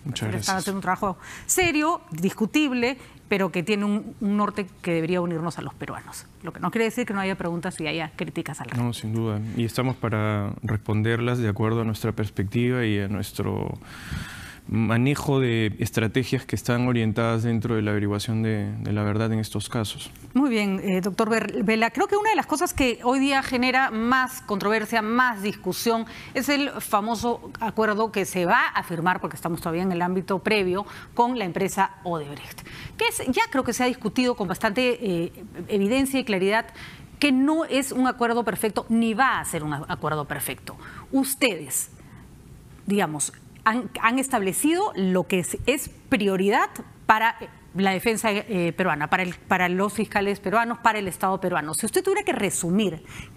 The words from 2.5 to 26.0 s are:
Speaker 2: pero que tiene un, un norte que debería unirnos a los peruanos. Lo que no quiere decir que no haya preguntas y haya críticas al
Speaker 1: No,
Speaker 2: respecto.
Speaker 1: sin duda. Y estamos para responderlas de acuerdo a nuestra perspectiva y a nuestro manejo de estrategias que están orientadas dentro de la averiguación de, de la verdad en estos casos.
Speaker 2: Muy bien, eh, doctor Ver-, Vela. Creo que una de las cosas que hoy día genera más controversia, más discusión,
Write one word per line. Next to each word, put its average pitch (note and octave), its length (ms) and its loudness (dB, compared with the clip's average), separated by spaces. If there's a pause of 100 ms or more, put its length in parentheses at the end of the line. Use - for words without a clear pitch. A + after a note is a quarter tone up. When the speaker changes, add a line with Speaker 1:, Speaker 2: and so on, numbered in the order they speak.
Speaker 2:
pero F#3+ 240 2
que F3+ 100 -2
tiene G3+ 220 0
un, G#3 380 -2
un G3+ 160 2
norte G3+ 300 0 (140)
que F3 120 0
debería E3 260 2
unirnos E3+ 380 -2
a E3 40 -8
los - 120 -10
peruanos. - 520 -12 (180)
Lo E3 100 -8
que E3+ 80 -10
no F3 100 0
quiere A3+ 140 0
decir A3 200 -2
que G3+ 80 -6
no G3 60 -2
haya F#3+ 160 -2
preguntas F3 460 -4
y D#3 60 -2
haya D#3 280 -4
críticas D#3 460 -6
al B2 60 -6
Speaker 1:
No, A#2+ 200 0
Speaker 2:
respecto. A#2+ 60 -2
Speaker 1:
sin A2 200 -4
duda. A2+ 280 0 (160)
Y A#2 80 2
estamos B2 320 0
para G#2+ 640 0
responderlas A2+ 800 0
de A2+ 100 2
acuerdo A2 320 0
a - 20 0
nuestra A2 300 -2
perspectiva A#2+ 720 0
y G#2 140 2
a G2 100 -2
nuestro G2+ 680 -4 (880)
manejo B2 760 2
de A2+ 380 2
estrategias A#2 680 0
que - 100 -4
están A#2+ 320 0
orientadas A2+ 560 2
dentro A#2 320 0
de A2 60 2
la G#2 100 2
averiguación G#2 520 0
de, G#2 340 0
de G#2+ 160 -2
la G#2 100 0
verdad G#2+ 300 0
en A2 60 0
estos G#2+ 280 -4
casos. - 420 -4 (240)
Speaker 2:
Muy C4+ 160 4
bien, G#3 320 0
eh, F#3 200 0
doctor G#3 280 0
Ver-, A3 360 0
Vela. A3 260 2
Creo F#4+ 160 0
que G4+ 80 2
una G#4 140 2
de G#4 80 4
las F4 80 0
cosas - 280 -2
que B3+ 300 2
hoy B3+ 160 4
día C4+ 240 2
genera B3+ 480 2
más B3 500 0
controversia, G#3 600 0
más A3+ 420 2
discusión, A3 600 0 (280)